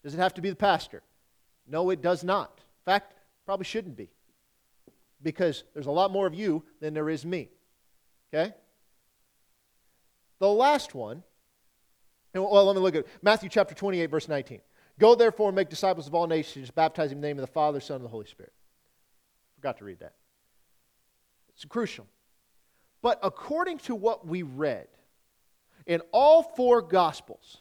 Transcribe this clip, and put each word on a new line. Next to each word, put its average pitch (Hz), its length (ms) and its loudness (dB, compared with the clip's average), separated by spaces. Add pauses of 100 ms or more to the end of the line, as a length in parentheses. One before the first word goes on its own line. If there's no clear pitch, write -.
Does 143 100 -12
it 160 40 -6
have 180 160 2
to 180 80 -12
be 190 80 -2
the 185 60 -6
pastor? - 460 0 (640)
No, 165 260 -2
it 165 100 -4
does 170 220 0
not. 180 340 -2
In - 280 -20
fact, 196 280 0 (320)
probably 196 180 -4
shouldn't 180 320 -8
be. 98 140 -16 (1120)
Because 156 420 -4 (100)
there's 147 120 -12
a 143 60 -6
lot 185 200 2
more 196 160 -2
of 160 60 -4
you 170 320 -4 (160)
than 151 120 -8
there 156 160 -4
is 151 160 -6
me. 170 240 -8 (840)
Okay? 175 200 -2 (1900)
The 196 100 2
last 262 440 2
one, 127 300 -12 (1080)
and, 190 100 -2
well, 202 220 8
let 196 100 4
me 190 60 0
look 185 140 2
at 151 100 -2 (160)
Matthew 208 260 2
chapter 196 260 0
twenty-eight, 180 360 -4
verse 156 180 -4
nineteen. 135 320 -6 (400)
"Go 226 160 10
therefore 220 340 4
and 190 60 -4
make 190 140 0
disciples 165 380 -2
of 143 60 -8
all 170 140 0
nations, 151 420 -4
baptizing 156 500 -2
in - 20 -10
the 147 60 -6
name 147 100 -6
of 139 40 -8
the 131 120 -10
Father, 151 260 0
Son, 139 160 -10
and 127 100 -12
the 110 40 -14
Holy 110 160 -12
Spirit." - 260 -20 (1040)
Forgot 135 220 -6
to 101 80 -20
read 92 140 -16
that. - 160 -20 (1400)
It's - 80 -20
crucial. 160 420 -8 (960)
But 233 220 0
according 311 560 -4
to - 160 -6
what 214 320 -4
we 180 160 -6
read, 131 460 -6 (960)
in 165 160 -2 (100)
all 311 320 6
four 247 380 2
Gospels 165 800 -2